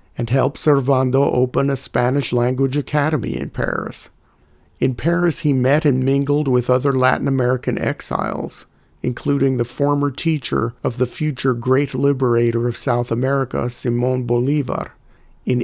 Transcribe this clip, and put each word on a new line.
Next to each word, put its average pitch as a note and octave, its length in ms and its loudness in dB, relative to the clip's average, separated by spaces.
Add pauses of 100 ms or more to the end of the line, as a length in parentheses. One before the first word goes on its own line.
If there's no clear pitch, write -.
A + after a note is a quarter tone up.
(180)
and A#2 140 -2
helped C3+ 260 2
Servando C3+ 760 2
open C#3 380 2
a C#3 60 0
Spanish-language B2+ 1000 0
academy D3 640 -2
in - 140 -6
Paris. - 580 -4 (680)
In C3+ 160 0
Paris, F3 440 0
he D3 140 2
met C3+ 320 2
and C3 180 2
mingled C#3 440 0
with B2 220 2
other B2+ 220 2
Latin C3 360 2
American B2+ 500 0
exiles, - 880 -4 (380)
including C3+ 540 0
the A#2+ 80 0
former C#3+ 440 0
teacher C#3 640 -2 (100)
of A#2 140 -2
the C3 80 2
future C#3 480 -2
great C3 400 0
liberator B2 720 2
of A#2 80 -4
South A#2+ 360 -2
America, C3 540 -2
Simón B2 600 -2
Bolívar. B2+ 640 0 (560)
In B2+ 180 2